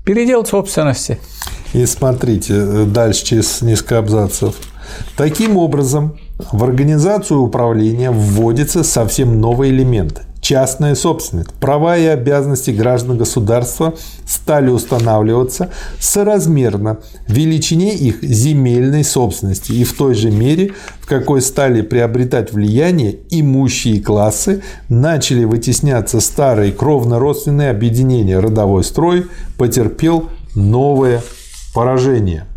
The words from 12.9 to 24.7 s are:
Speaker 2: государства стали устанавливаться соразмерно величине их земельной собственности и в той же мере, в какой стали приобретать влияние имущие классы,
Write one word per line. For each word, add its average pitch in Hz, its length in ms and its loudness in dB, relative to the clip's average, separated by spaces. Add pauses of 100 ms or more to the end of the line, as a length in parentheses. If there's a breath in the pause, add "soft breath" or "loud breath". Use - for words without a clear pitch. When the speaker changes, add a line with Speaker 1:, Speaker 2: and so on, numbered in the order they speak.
Speaker 2:
государства 120 800 0 (320 loud breath)
стали 143 460 0
устанавливаться 117 1000 0 (300 loud breath)
соразмерно 143 1000 0 (300 loud breath)
величине 160 680 2
их - 280 -2
земельной 135 800 2
собственности 113 680 -2
и 120 120 2
в 117 120 -2
той 135 200 2
же 110 160 0
мере, 151 400 2 (280 loud breath)
в - 60 -20
какой 135 380 0
стали 131 400 0
приобретать 120 680 0
влияние 110 680 0 (100)
имущие 135 720 2
классы, 107 600 0 (260 loud breath)